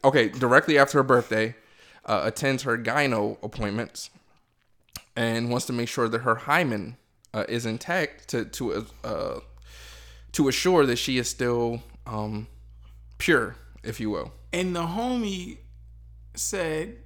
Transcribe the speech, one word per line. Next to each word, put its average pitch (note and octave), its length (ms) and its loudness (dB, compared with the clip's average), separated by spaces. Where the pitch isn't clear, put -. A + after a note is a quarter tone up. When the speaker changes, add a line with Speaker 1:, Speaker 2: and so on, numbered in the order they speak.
Speaker 1:
Okay, C3+ 240 6
directly B2+ 500 4
after C#3 200 6
her C3+ 40 6
birthday, A#2+ 540 2
uh, G2 180 0
attends C3 380 -2
her A#2 160 0
gyno A2+ 640 0
appointments G#2+ 640 -6
and A#2 340 -2
wants A#2+ 160 -2
to C3 60 -4
make A#2+ 160 -2
sure A#2+ 200 0
that A#2 120 -2
her A#2+ 160 2
hymen, B2 600 -2
uh, G#2+ 140 -2
is A#2 180 -4
intact D3 640 -4
to, A#2 180 -2
to, A2+ 400 -6
uh, - 360 -6
to C#3+ 160 2
assure D#3+ 380 4
that A#2+ 100 2
she B2+ 220 -2
is A#2+ 100 0
still, A#2+ 540 -2
um, G#2+ 400 -6
pure, A#2+ 380 2
if - 180 -8
you G#2+ 100 -2
will. E2 220 -6
Speaker 2:
And F3+ 220 -2
the E3+ 120 -4
homie G#3 720 -4
said F3 720 -4